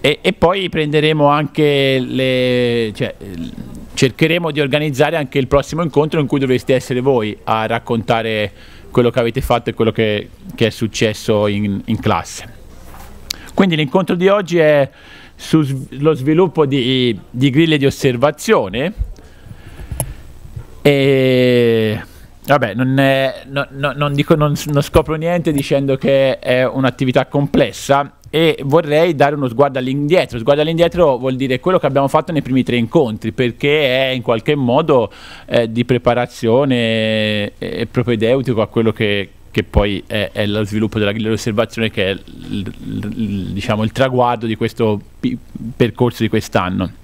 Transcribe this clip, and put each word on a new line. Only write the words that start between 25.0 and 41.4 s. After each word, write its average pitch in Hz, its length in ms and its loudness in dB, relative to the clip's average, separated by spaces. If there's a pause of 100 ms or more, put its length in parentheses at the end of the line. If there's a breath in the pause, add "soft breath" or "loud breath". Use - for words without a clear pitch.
niente 165 380 0
dicendo 139 440 0
che 135 440 2
è 127 240 0
un'attività 127 640 0
complessa, 139 920 0 (180)
e 160 300 2
vorrei 156 500 2
dare 143 200 2
uno 143 120 -4
sguardo 131 320 2
all'indietro. 139 600 0
Sguardo 143 240 2
all'indietro 165 560 2
vuol 131 180 -2
dire 127 240 -2
quello 185 180 0
che - 60 -2
abbiamo 139 240 2
fatto 156 240 0
nei 143 80 0
primi 131 220 0
tre 120 140 0
incontri, 113 560 0
perché 135 760 0
è 131 40 -2
in 127 100 -4
qualche 120 320 0
modo, 135 580 2 (320 loud breath)
eh, 117 260 0
di 117 140 0
preparazione 123 920 2
e, 110 800 0
e 92 320 -6
propedeutico 117 720 0
a 101 60 -2
quello 113 220 2
che, 101 380 -2 (220)
che 123 140 0
poi 101 420 0
è, 104 260 -4
è 104 140 -2
lo 104 180 -2
sviluppo 107 340 -2
della 104 140 0
griglia 110 160 -4
di 113 60 0
osservazione, 110 560 -2